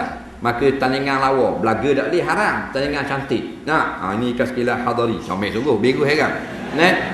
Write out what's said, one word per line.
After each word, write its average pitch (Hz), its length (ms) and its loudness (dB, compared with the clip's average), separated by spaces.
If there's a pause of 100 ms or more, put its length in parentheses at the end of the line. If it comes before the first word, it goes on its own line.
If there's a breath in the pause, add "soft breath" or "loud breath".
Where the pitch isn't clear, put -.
(440)
Maka 135 320 2
pertandingan 135 480 0
lawa, 127 320 2
belaga 113 400 0
tak 113 160 0
boleh, 170 160 2
haram. 165 280 2 (140)
Pertandingan 143 380 -2
cantik. 135 360 -2 (200)
Nak? 151 220 0 (140)
Ha, 90 60 -6 (140)
ini 123 160 0
ikan 120 120 0
sekila 120 340 0
hadari. 117 420 0
Comel 95 320 -2
sungguh, 123 240 2
biru 123 240 4
heran. 143 300 2 (400)
Nah, 170 200 4 (200)